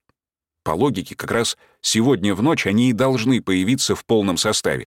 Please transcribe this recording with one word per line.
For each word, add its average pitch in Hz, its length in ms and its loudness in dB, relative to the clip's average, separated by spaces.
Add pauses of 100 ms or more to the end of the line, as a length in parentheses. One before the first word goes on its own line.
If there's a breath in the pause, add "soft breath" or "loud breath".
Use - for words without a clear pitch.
(640)
По 80 80 -2
логике, 95 440 -2
как - 160 -8
раз 113 260 -2 (220 soft breath)
сегодня 113 560 2
в 95 80 -2
ночь 156 240 0
они 113 220 2
и 123 40 2
должны 123 480 0
появиться 95 540 0
в - 100 -14
полном 101 300 2
составе. 80 580 -2